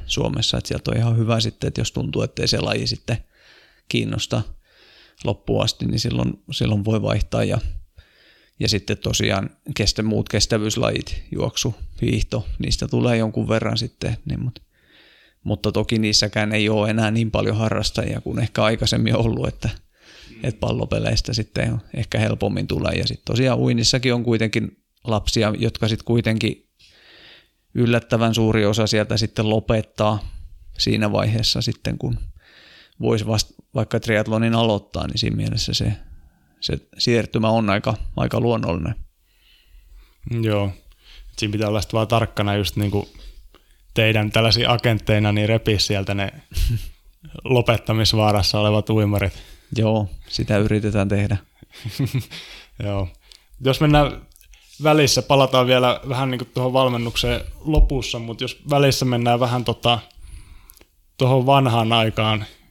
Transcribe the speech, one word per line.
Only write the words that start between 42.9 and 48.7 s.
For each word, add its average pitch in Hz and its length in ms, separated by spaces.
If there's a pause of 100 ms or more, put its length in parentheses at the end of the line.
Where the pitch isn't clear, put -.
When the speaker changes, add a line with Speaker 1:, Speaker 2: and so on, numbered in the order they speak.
Speaker 2:
teidän 110 340
tällaisia 117 420
agentteina 107 600
niin 104 160
repii 110 320
sieltä 98 340
ne 101 180 (560)
<laughs> - 560
lopettamisvaarassa 110 1160
olevat 107 300